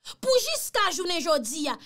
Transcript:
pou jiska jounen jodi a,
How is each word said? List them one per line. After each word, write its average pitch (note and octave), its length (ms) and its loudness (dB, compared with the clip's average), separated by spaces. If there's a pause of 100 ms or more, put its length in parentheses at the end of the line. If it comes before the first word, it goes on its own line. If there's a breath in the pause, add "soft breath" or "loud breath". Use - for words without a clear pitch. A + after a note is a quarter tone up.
(160 loud breath)
pou B4+ 280 2
jiska A4+ 480 0
jounen F4 320 -2
jodi D4 440 0
a, A#3+ 180 -2